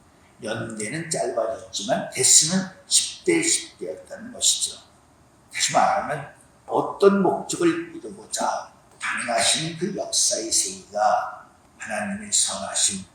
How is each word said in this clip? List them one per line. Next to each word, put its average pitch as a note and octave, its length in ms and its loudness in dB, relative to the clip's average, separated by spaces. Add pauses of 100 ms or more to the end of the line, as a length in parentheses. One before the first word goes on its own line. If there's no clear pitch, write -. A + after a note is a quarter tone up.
(420)
연대는 A2+ 680 -6
짧아졌지만 - 1000 -2
대수는 F#3 540 4 (220)
십 - 380 0
대 E3 180 4
십 - 360 0
대였다는 - 540 -12
것이죠. - 460 -2 (760)
다시 - 180 0
말하면 C#3+ 600 2 (320)
어떤 G3 560 4
목적을 E3+ 720 0
이루고자 - 760 -6 (280)
단행하신 D3+ 760 0
그 G3 180 -4
역사의 - 540 0
세계가 - 1000 0 (300)
하나님의 G#2 540 -6
선하신 - 720 0 (100)